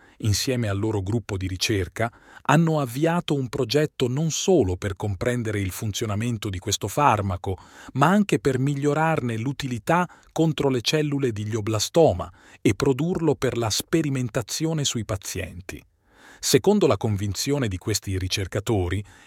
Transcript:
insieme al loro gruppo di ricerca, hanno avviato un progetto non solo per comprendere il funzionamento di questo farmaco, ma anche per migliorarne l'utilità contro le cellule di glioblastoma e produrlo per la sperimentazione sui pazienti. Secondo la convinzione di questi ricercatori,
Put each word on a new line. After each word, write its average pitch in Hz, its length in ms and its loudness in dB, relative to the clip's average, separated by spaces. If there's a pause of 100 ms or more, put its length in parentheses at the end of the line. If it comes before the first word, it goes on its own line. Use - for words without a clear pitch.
(180)
insieme 117 500 0
al 98 100 -2
loro 107 240 0
gruppo 104 360 -4
di 95 100 -4
ricerca, 98 640 -2 (300)
hanno 156 400 4
avviato 156 520 0
un 135 140 -2
progetto 131 640 0
non 151 200 0
solo 131 460 2
per 95 220 -6
comprendere 107 640 -4
il 92 100 -4
funzionamento 110 800 -4
di 92 100 -6
questo 107 300 -4
farmaco, 101 680 2 (360)
ma 143 140 4
anche 196 320 4
per 127 200 0
migliorarne 143 800 0
l'utilità 135 720 -2 (240)
contro 156 340 2
le 131 140 2
cellule 143 500 0
di 104 140 -4
glioblastoma 110 840 2 (300)
e - 140 4
produrlo 156 600 2
per 120 220 -2
la 117 120 0
sperimentazione 147 1120 -2
sui 117 220 -4
pazienti. 85 760 -8 (600)
Secondo 185 440 4
la 110 100 4
convinzione 110 720 -2
di 95 100 -4
questi 98 400 -4
ricercatori, 95 880 -2 (220)